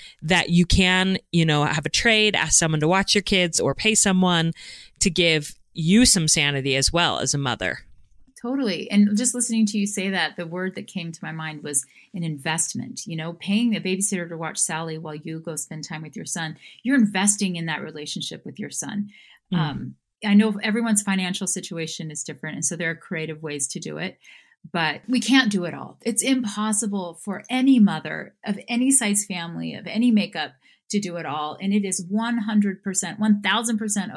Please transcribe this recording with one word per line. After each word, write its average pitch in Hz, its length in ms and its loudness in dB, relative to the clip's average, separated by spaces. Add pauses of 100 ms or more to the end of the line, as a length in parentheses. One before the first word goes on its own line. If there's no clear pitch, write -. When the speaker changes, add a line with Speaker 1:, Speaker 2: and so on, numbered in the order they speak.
(220)
Speaker 1:
that 165 280 2
you 175 160 6
can, 185 540 4 (120)
you 165 140 4
know, 147 180 4
have 147 220 -2
a 147 40 -4
trade, 214 460 2
ask - 240 2
someone 156 220 2
to 151 80 2
watch 190 260 2
your 202 60 4
kids 180 400 0
or 135 120 0
pay 220 220 0
someone 180 560 4 (480)
to 202 100 2
give 160 460 2 (180)
you 190 320 6
some 170 220 4
sanity 143 480 2
as 135 160 2
well 156 280 2
as 107 140 -2
a 147 40 -2
mother. 120 420 -2 (640)
Speaker 2:
Totally. 240 480 -2
And 208 280 4
just 247 180 0
listening 226 300 2
to 208 120 -2
you 202 80 2
say 196 260 -4
that, 165 260 -2
the 175 100 -8
word 180 280 -6
that 202 120 -12
came 170 240 -8
to 160 100 -16
my 156 120 -10
mind 156 280 -10
was 147 240 -4 (280)
an 175 100 -6
investment, 156 840 -4
you 165 120 -8
know, 160 160 -6
paying 214 420 0
a 165 60 -4
babysitter 185 480 -2
to 165 80 -8
watch 160 200 -8
Sally 160 400 -4
while 160 180 -10
you 160 260 -10
go 160 160 -10
spend 156 260 -10
time 156 180 -10
with 151 140 -14
your 170 100 -10
son. 160 300 -6 (260)
You're 262 140 2
investing 202 640 2
in 165 80 -6
that 156 160 -4
relationship 151 640 -10
with 139 120 -12
your 143 120 -10
son. 208 400 -6 (440)
Speaker 1:
Mm. 180 40 0
Speaker 2:
Um, 139 380 -4 (300)
I 202 100 4
know 208 280 6
everyone's 220 380 0
financial 190 460 -2
situation 165 640 -8
is 147 120 -10
different, 151 320 -10
and 151 80 -6
so 165 140 -4
there 165 140 -4
are 160 40 -6
creative 156 480 -8
ways 147 260 -6
to 175 120 -8
do 156 160 -10
it, 175 200 -8 (540)
but 156 380 -2
we 247 100 2
can't 233 320 4
do 185 140 0
it 156 80 -8
all. 135 280 -14
It's 240 220 -2
impossible 214 1000 -2
for 208 240 -6
any 254 280 6
mother 156 580 2 (100)
of 208 120 -4 (120)
any 247 200 2
size 202 360 4
family, 170 480 -8
of - 120 -14
any 233 260 2
makeup, 170 400 0 (400)
to 202 100 0
do 175 160 -8
it 160 80 -8
all. 151 340 -6
And 196 140 0
it 208 120 2
is 185 240 -4
one 226 280 -2
hundred 208 460 0
percent, 185 360 -4
one 214 220 4
thousand 220 380 0
percent 208 380 -4